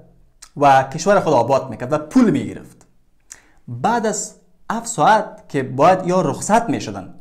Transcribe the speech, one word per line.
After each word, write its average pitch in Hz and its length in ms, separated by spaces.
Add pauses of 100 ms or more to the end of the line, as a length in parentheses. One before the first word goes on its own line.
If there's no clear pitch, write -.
(580)
و 143 260
کشور 190 360
خود 160 140
آباد 120 360
می‌کرد 123 240
و 151 40
پول 220 320
می‌گرفت. - 580 (800)
بعد 202 380
از - 300 (360)
هفت 226 160
ساعت - 600
که 135 140
باید 131 440
یا 180 140
رخصت 196 480
می‌شدن، 101 520